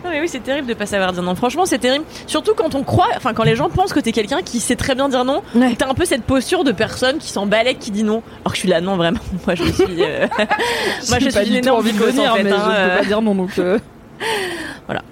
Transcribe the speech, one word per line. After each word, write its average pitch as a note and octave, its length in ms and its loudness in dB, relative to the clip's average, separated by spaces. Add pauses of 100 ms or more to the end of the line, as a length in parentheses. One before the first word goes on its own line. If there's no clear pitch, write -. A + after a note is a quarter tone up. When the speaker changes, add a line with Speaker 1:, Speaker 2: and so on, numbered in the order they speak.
Speaker 1:
Non F4+ 60 -8
mais D#4 100 -2
oui, E4 80 -2
c'est C4 160 -6
terrible C4+ 240 -4
de A#3 60 -4
pas G#3+ 120 -4
savoir F#3+ 280 0
dire F3 100 -4
non. F3+ 100 0
Franchement, B3+ 320 0
c'est D#4 120 0
terrible. B3+ 260 2 (240)
Surtout D#4 300 0
quand D#4+ 180 0
on A3+ 80 0
croit, F4+ 320 4
enfin A#3 180 -2
quand A3 100 0
les A3+ 120 6
gens D4 140 0
pensent F#4 240 0
que D4+ 80 2
t'es A3+ 100 0
quelqu'un A#3 300 0
qui - 180 -6
sait A#3 160 -2
très C4+ 200 -2
bien C4+ 120 0
dire B3+ 160 0
non, C4+ 180 0 (140)
Speaker 2:
Ouais. A#3+ 220 4
Speaker 1:
t'as C#4 120 0
un C4+ 40 0
peu D#4 100 0
cette C#4 200 0
posture C#4 420 0
de B3 80 2
personne B3+ 460 0
qui - 100 -12
s'en G3+ 160 -2
balèque, A#3 340 2
qui - 100 -10
dit G#3 140 -2
non. A3 180 0 (200)
Alors - 100 -2
que - 40 -6
je - 40 -4
suis - 80 -2
là, E3+ 140 4
non F#3+ 160 -2
vraiment. E3+ 220 2 (120)
<laughs> F3+ 160 -4
Moi F3+ 80 0
je E4+ 80 -2
suis, - 220 2 (180)
euh, - 300 0
<laughs> - 40 -4 (720)
moi, A#3+ 100 2
Speaker 3:
J'ai C4+ 100 2
Speaker 1:
je - 40 -2
Speaker 3:
pas G3+ 100 2
Speaker 1:
suis A3+ 80 0
Speaker 3:
du B3+ 40 4
Speaker 1:
une B3+ 60 2
Speaker 3:
tout B3 80 2
Speaker 1:
énorme A#3+ 100 4
Speaker 3:
envie A3 140 2
de G#3 40 0
Speaker 1:
mycose, A#3 180 2
Speaker 3:
venir, C4+ 180 4
Speaker 1:
en - 20 4
fait, A3 80 2
Speaker 3:
mais G3+ 80 2
Speaker 1:
hein, G3+ 80 4
Speaker 3:
je G#3+ 100 2
peux F#3+ 220 2
Speaker 1:
euh. F3+ 60 2
Speaker 3:
pas G3+ 80 2
dire G#3 160 2
non, G#3+ 120 2
donc, F#3+ 260 0
euh. F#3 200 2 (1080)
Speaker 1:
Voilà. - 140 -4 (100)